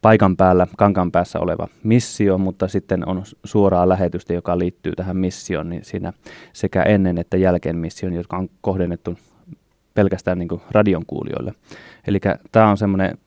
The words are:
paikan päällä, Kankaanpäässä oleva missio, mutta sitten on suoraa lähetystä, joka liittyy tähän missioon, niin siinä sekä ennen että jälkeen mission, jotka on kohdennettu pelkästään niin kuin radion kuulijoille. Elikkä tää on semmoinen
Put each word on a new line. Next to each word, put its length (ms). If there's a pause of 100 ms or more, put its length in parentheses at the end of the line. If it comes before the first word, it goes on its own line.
paikan 360
päällä, 300 (100)
Kankaanpäässä 600
oleva 280 (160)
missio, 540
mutta 300
sitten 400
on 160 (200)
suoraa 460
lähetystä, 440
joka 260
liittyy 360
tähän 220
missioon, 520
niin 160
siinä 280 (400)
sekä 300
ennen 340
että 200
jälkeen 400
mission, 360
jotka 240
on 120 (120)
kohdennettu 560 (760)
pelkästään 460
niin 100
kuin 120 (100)
radion 340
kuulijoille. 480 (540)
Elikkä 320 (120)
tää 180
on 80
semmoinen 500